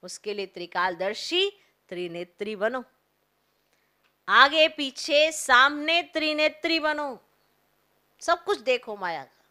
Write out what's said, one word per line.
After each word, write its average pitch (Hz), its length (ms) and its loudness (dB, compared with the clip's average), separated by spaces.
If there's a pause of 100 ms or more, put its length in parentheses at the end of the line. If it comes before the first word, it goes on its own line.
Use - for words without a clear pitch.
उसके 202 300 -10
लिए 202 120 -6
त्रिकालदर्शी, 185 1040 -2 (380)
त्रिनेत्री 180 680 -8
बनो। 233 280 -2 (1500)
आगे 285 380 6
पीछे 302 640 0
सामने 294 720 2
त्रिनेत्री 302 760 -2
बनो, 294 440 -6 (960)
सब 349 240 0
कुछ 392 160 -2
देखो 240 360 -2
माया 170 280 -6
का। - 280 -20